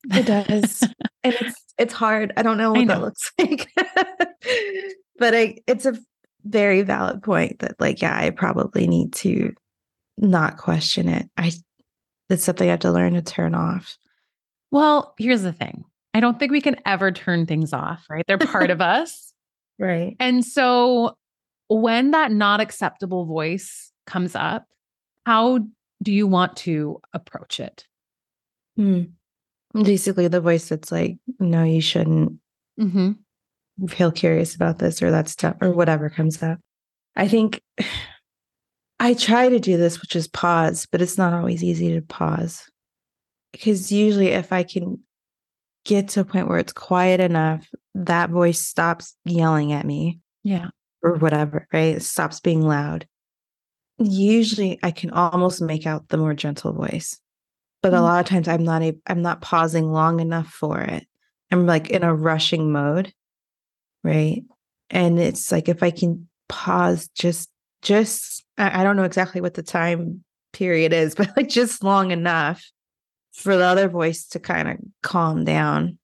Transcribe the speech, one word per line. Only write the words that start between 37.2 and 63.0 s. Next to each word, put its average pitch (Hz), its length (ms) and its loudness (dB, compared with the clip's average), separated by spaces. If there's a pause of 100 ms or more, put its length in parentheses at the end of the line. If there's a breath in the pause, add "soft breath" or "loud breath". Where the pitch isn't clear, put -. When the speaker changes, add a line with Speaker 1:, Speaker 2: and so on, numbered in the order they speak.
Speaker 1:
think 220 340 2 (160)
<sighs> - 40 -10 (1200 loud breath)
I 240 140 4
try 240 340 4
to 247 100 4
do 185 180 2
this, 170 240 2
which - 140 -10
is 165 140 -2
pause, 165 600 0
but 175 120 0
it's 180 160 -2
not 180 160 2
always 175 300 -2
easy 170 300 0
to 165 80 0
pause. - 600 -4 (920)
Because 196 400 -2
usually 202 360 4
if 180 240 -2
I 185 100 0
can 175 360 -6 (840)
get 202 260 2
to 202 100 -2
a 190 40 2
point 185 240 -2
where 175 100 0
it's - 140 -4
quiet 185 480 2
enough, 160 480 0 (260)
that 170 360 0
voice 170 300 2
stops - 640 -2
yelling 160 480 2
at 147 120 -4
me. 151 360 -4 (240)
Speaker 2:
Yeah. 180 240 -2 (340)
Speaker 1:
Or 170 140 2
whatever, 151 560 0
right? 160 240 2
It 165 60 -8
stops - 380 -6
being 160 220 2
loud. 151 440 -2 (920)
Usually 208 840 2
I 180 80 -2
can 165 200 -8
almost 180 500 0
make 156 260 -4
out 156 220 -6
the - 80 -2
more 156 180 0
gentle 147 380 -6
voice. - 480 -8 (640)
But 185 100 4
a 180 60 4
Speaker 2:
Mm. 170 40 4
Speaker 1:
lot 170 180 4
of 180 60 0
times 175 220 0
I'm 165 160 0
not 160 180 0
a-, 156 240 -2
I'm 175 160 -2
not 170 200 -4
pausing 160 500 0
long 160 280 2
enough 165 280 -4
for - 320 -6
it. - 260 -6 (460)
I'm, 180 140 4
like, 160 240 2
in 185 120 0
a 170 120 2
rushing 156 580 0
mode, 151 400 -2 (920)